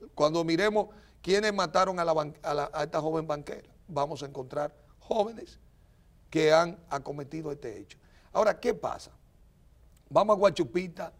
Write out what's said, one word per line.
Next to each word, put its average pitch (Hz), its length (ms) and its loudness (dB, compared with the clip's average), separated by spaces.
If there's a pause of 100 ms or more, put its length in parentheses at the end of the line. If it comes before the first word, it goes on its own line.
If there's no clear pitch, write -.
(140)
cuando 156 300 2
miremos 202 440 2 (340)
quiénes 208 320 2
mataron 185 460 2
a 170 40 0
la 165 80 4
ban-, 151 300 -2
a 151 120 -2
la, 147 180 -2
a 151 120 -4
esta 156 160 -4
joven 160 260 -2
banquera, 147 420 -8 (200)
vamos 147 340 -4
a 143 40 -10
encontrar 139 480 -8 (240)
jóvenes 220 600 -4 (720)
que 156 220 4
han 170 260 4 (100)
acometido 143 640 -8
este 127 260 -12
hecho. - 200 -20 (340)
Ahora, 202 280 2
¿qué 240 140 0
pasa? - 360 -8 (1000)
Vamos 202 280 4
a - 20 2
Guachupita, 175 800 0